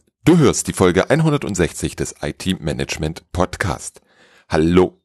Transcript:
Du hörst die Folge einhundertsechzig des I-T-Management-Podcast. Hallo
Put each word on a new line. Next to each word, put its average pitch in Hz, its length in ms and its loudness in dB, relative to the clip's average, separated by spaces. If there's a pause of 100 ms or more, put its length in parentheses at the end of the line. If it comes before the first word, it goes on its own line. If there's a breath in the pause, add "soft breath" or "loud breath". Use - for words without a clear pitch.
(240)
Du 170 140 6
hörst 110 300 2
die 90 40 -4
Folge 90 380 2
einhundertsechzig 127 880 -2
des 76 260 -6
I-T-Management-Podcast. 78 1800 -6 (460 soft breath)
Hallo 85 560 2